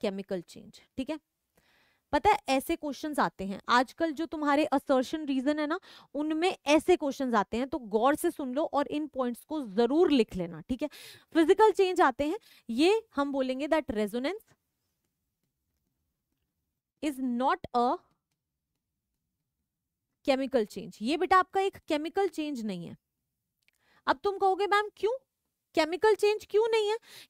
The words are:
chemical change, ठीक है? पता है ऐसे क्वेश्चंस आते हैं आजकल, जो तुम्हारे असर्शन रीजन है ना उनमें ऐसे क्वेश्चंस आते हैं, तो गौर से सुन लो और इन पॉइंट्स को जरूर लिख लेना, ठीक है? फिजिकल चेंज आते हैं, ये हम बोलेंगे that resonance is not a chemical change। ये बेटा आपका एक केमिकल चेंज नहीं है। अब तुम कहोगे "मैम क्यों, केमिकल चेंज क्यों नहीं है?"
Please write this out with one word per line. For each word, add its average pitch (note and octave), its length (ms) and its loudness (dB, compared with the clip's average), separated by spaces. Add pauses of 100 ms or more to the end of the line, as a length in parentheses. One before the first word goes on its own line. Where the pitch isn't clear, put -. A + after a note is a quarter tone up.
chemical F#3+ 420 -6
change, - 340 -20 (160)
ठीक C4 140 -8
है? D#4 80 -6 (960)
पता D4+ 180 4
है G4+ 80 4 (100)
ऐसे C4+ 280 0
क्वेश्चंस D4 420 -6
आते F#3+ 280 -2
हैं G3 220 -8
आजकल, B3+ 440 2
जो D#4+ 140 -6
तुम्हारे D4+ 400 0
असर्शन C#4 600 0
रीजन C#4 320 0
है D4+ 80 -2
ना E4 120 -4 (360)
उनमें D#4 420 0 (100)
ऐसे D#4 300 4
क्वेश्चंस C4+ 380 -2
आते G#3 220 0
हैं, C4 120 -2
तो D#4+ 100 -6
गौर A3+ 360 2
से E4+ 160 -2
सुन B3+ 240 -8
लो D4+ 100 0
और C#4 240 -2
इन D4+ 180 -4
पॉइंट्स B3 380 -6
को D#4 160 -6 (140)
जरूर C#4+ 360 4
लिख A3+ 260 2
लेना, E3+ 240 -8
ठीक B3 220 -8
है? D4 60 -4 (460)
फिजिकल F#4+ 380 6
चेंज F#4 280 2
आते D4 280 2
हैं, G4 100 -2 (300)
ये E4+ 340 2 (140)
हम C#4+ 160 -2
बोलेंगे C4 360 -2
that D4 260 0
resonance A#3+ 600 -4 (2500)
is C4 200 -4 (140)
not C#4+ 400 -2
a A#3+ 100 2 (2500)
chemical C4 420 0
change। - 340 -14
ये C#4 140 -2
बेटा F4+ 220 2
आपका F#4 220 0
एक G4 180 -4 (100)
केमिकल E4 420 -2
चेंज D4 340 -8
नहीं F3 220 -8
है। D#3 100 -16 (1120)
अब - 180 0
तुम G4 140 -2
कहोगे F#4+ 280 2
"मैम G4+ 300 2
क्यों, A4+ 200 -2 (580)
केमिकल E4+ 400 2
चेंज G#4 360 0
क्यों G#4+ 180 4
नहीं A4 200 2
है?" G#4+ 80 0 (340)